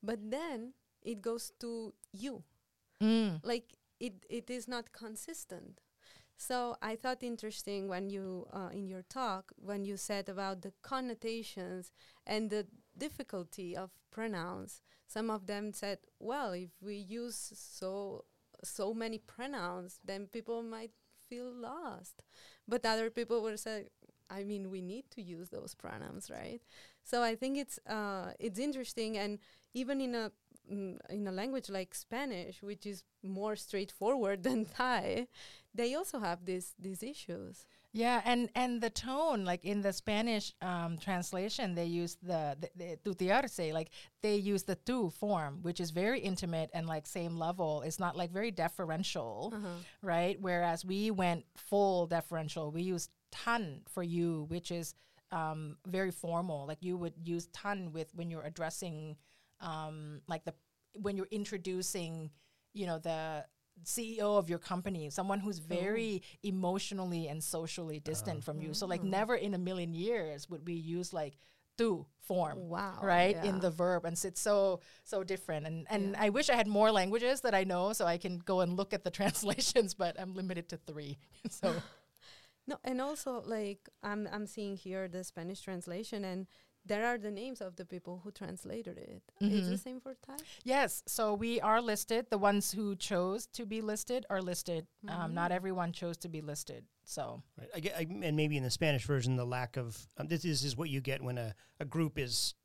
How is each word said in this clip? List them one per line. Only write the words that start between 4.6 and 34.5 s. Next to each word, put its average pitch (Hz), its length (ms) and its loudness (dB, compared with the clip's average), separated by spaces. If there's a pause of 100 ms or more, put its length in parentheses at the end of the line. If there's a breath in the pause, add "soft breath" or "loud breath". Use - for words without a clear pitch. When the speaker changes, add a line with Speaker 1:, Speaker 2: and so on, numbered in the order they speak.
Speaker 1:
not 240 240 -6
consistent. 220 880 -12 (560 loud breath)
So 247 460 -2
I 220 140 -2
thought 254 260 -2
interesting 214 680 -4
when 190 220 -2
you, 190 420 -6
uh, 190 220 -6
in 196 140 -6
your 185 200 -8
talk, 214 480 -4
when 202 300 -4
you 202 100 -4
said 202 320 -4
about 190 340 -4
the 196 100 -10 (100)
connotations 226 1080 -4 (340 soft breath)
and 214 240 0
the 208 160 0 (320)
difficulty 190 760 -6
of 185 140 -6 (200)
pronouns, 190 720 -4 (240 soft breath)
some 220 240 -2
of 208 160 -2
them 208 260 -4
said, 202 260 -4 (200)
"Well, 240 340 -2
if 180 180 -6 (120)
we 202 140 -8
use 226 580 -8
so, 196 680 -6 (400)
so 208 280 -2
many 226 260 -4
pronouns, 185 840 -6
then 196 220 -6
people 233 380 -6
might 226 260 -10 (380)
feel 247 220 -8
lost." 247 720 -10 (460 loud breath)
But 233 160 0
other 226 240 4
people 233 340 0
were 220 140 -2
saying, 214 300 -6 (420)
"I 196 160 -8
mean, 202 260 -4
we 190 120 -6
need 208 300 -8
to 233 100 -12
use 175 260 -10
those - 260 -10
pronouns, - 560 -10
right?" - 300 -8 (440 loud breath)
So 240 180 2
I 226 140 2
think 262 200 0
it's, - 300 -4
uh, 196 540 -2
it's 202 180 -2
interesting, 240 580 -2
and 208 220 -2 (360 soft breath)
even 262 260 0
in 254 160 0
a, 220 160 -2 (380)
mm, 196 280 -4 (100)
in 208 200 -2
a - 40 -2
language 240 380 -2
like 190 240 -4
Spanish, 220 680 -4
which 202 200 -8
is 202 200 -8 (180)
more 196 320 -2
straightforward 202 880 0
<laughs> 190 60 2
than 240 160 2